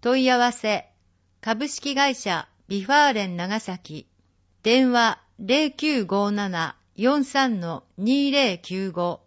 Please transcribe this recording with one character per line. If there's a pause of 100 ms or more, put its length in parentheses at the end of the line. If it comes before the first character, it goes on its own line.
問
い
合
わ
せ、 (500)
株
式
会
社 (220)
ビ
フ
ァ
ー
レ
ン
長
崎。 (560)
電
話 (160)
零
九
五
七 (180)
四
三
の (120)
二
零
九
五。